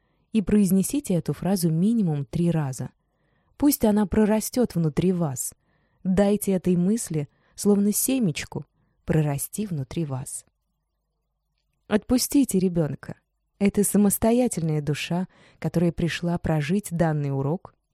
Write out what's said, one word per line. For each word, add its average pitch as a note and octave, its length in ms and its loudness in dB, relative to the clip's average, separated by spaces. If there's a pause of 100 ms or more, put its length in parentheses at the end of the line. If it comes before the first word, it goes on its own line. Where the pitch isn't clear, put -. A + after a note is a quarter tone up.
(320)
и A3 100 2
произнесите F#3+ 760 2
эту D#3 180 -2
фразу F3 360 -2
минимум E3+ 540 0
три E3+ 260 0
раза. C#3 420 -4 (640)
Пусть C#4+ 300 2
она G#3 200 4
прорастёт G#3+ 720 0
внутри E3+ 380 2
вас. D#3 400 -4 (500)
Дайте G3+ 480 2
этой F3+ 240 0
мысли, F3 540 -2 (260)
словно G3+ 380 2
семечку, G#3 720 -2 (400)
прорасти D3+ 640 -2
внутри E3 360 -6
вас. C3+ 420 -8 (1400)
Отпустите A#3+ 720 0
ребёнка. E3+ 560 -2 (440)
Это G3+ 260 2
самостоятельная G3+ 960 2
душа, E3 460 -4 (320)
которая E3+ 340 0
пришла E3+ 460 -2
прожить D#3+ 520 -2
данный D#3 400 0
урок C#3 440 -4 (180)